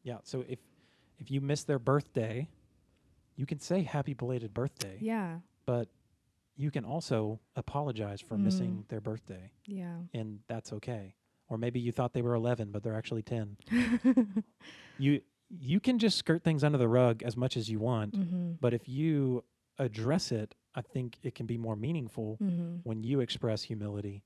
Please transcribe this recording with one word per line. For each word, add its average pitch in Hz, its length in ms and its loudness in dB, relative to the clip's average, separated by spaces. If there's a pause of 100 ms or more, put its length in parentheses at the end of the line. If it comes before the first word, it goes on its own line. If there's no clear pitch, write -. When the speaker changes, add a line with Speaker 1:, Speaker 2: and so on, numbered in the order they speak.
Speaker 1:
Yeah. 120 220 -8
So 127 240 -6
if, 123 100 -8 (600)
if 113 120 -14
you 135 100 0
miss 143 220 0
their 143 160 0
birthday, 123 680 0 (880)
you 139 100 -2
can 147 140 -6
say, 185 220 0
"Happy 143 320 -2
belated 120 380 -4
birthday." 107 480 -4
Speaker 2:
Yeah. 208 360 -4 (280)
Speaker 1:
But 123 220 0 (720)
you 139 160 -2
can 127 120 -4
also 113 540 -2 (160)
apologize 113 680 -4
for - 160 -8
missing 110 480 2
Speaker 2:
Mm. - 40 -20
Speaker 1:
their 110 120 -6
birthday. 101 520 -10 (160)
Speaker 2:
Yeah. 180 260 -8 (180)
Speaker 1:
And 110 360 -8
that's 113 240 -8
okay. 104 420 -8 (340)
Or 113 80 -4
maybe 120 220 0
you 120 140 0
thought 123 220 0
they 123 80 2
were 120 120 2
eleven, 113 380 0
but 104 100 -4
they're 110 140 -2
actually 110 260 -4
ten. 107 340 -4 (140)
Speaker 2:
<laughs> 226 760 4 (540)
Speaker 1:
You, 139 220 4 (280)
you 170 320 0
can 247 180 4
just 208 200 4
skirt 165 260 2
things 151 200 4
under 147 140 6
the 117 100 6
rug 117 340 6
as 113 140 -2
much 127 200 0
as 107 140 -2
you 110 80 0
want. 110 400 0
Speaker 2:
Mm-hmm. 175 420 -2
Speaker 1:
But 120 140 8
if - 140 -4
you 135 560 2 (340)
address 123 540 2
it, 107 220 -2 (200)
I 127 80 -6
think 123 400 -6
it 127 120 -6
can 120 120 -8
be 113 120 -2
more 113 180 -2
meaningful 110 680 -4
Speaker 2:
Mm-hmm. 175 420 -2
Speaker 1:
when 110 180 -4
you 131 180 2
express 113 420 0
humility. 104 640 -6